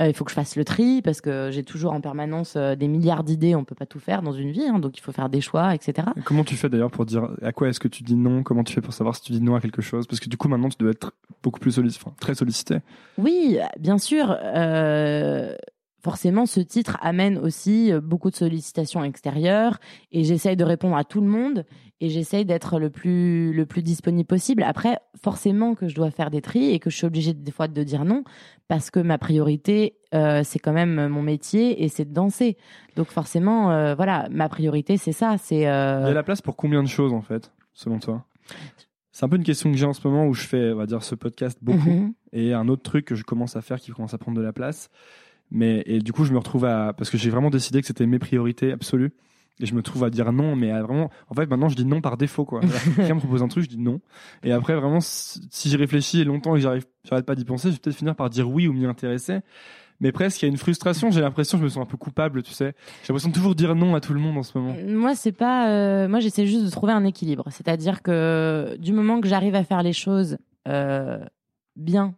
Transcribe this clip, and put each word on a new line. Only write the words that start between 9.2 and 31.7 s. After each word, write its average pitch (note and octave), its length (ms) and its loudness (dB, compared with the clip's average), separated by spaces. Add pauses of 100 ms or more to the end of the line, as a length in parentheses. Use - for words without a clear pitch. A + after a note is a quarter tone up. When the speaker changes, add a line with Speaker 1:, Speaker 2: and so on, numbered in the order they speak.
Speaker 2:
tu - 100 -8
dis A#2 80 0
non A#2+ 160 4
à A#2 40 0
quelque A2 220 -4
chose ? A#2 240 -4
Parce A#2 140 -6
que - 80 -12
du A#2 80 -8
coup - 100 0
maintenant C3 220 2
tu C3+ 100 -8
dois A2 140 4
être - 220 -8 (280)
beaucoup - 160 -2
plus B2+ 140 2
sollic-, A#2 280 0
enfin, - 200 -14
très C#3 160 -4
sollicité. B2+ 400 -2 (400)
Speaker 1:
Oui, D4+ 420 2 (220)
bien F#3+ 180 2
sûr. C4+ 420 2
Euh, D3+ 1160 0 (460)
forcément, F#3 440 2
ce - 140 0
titre F#3+ 420 -2
amène F#3 360 2
aussi, G3+ 540 2
euh, D#3 80 4
beaucoup E3 300 0
de - 60 -6
sollicitations E3 680 -2
extérieures E3 720 0 (340)
et E3 120 2
j'essaye F3 320 2
de F3 80 4
répondre E3+ 320 2
à C#3+ 80 2
tout - 160 -4
le G3+ 60 2
monde A3+ 380 0 (360)
et E3 100 -2
j'essaye E3+ 340 0
d'être E3+ 340 0
le D#3 120 0
plus, F3 640 2
le D#3 140 2
plus F3 160 -4
disponible E3+ 440 0
possible. G3+ 360 2
Après, - 360 0 (220)
forcément G#3 540 2
que F#3 140 -4
je D3+ 80 -6
dois D#3 160 0
faire D3+ 180 -2
des D3+ 100 -2
tris C4 300 0
et F#3+ 80 2
que - 120 -4
je D3+ 60 -4
suis - 100 -2
obligée D#3+ 280 0
des C#3+ 160 -12
fois D#3 180 -4
de D3+ 140 -4
dire D3 220 -2
non A#3 180 0 (460)
parce D#3+ 220 -2
que F#3 100 2
ma E3 180 2
priorité, D3+ 800 2 (180)
euh, D3+ 300 4
c'est - 160 -4
quand D#3 120 0
même D#3+ 360 2
mon D3 140 -2
métier F#3+ 600 0